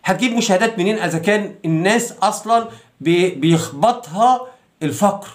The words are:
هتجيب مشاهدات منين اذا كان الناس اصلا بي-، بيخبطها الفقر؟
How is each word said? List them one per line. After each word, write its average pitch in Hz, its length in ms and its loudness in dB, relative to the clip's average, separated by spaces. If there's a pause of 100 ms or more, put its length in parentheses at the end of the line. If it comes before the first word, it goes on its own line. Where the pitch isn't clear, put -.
هتجيب 214 280 0
مشاهدات 226 460 0
منين 208 200 0
اذا 165 200 -2
كان 202 360 -2 (100)
الناس 190 460 0
اصلا 220 560 0 (340)
بي-، 175 280 2
بيخبطها 175 1120 0 (420)
الفقر؟ 196 520 -2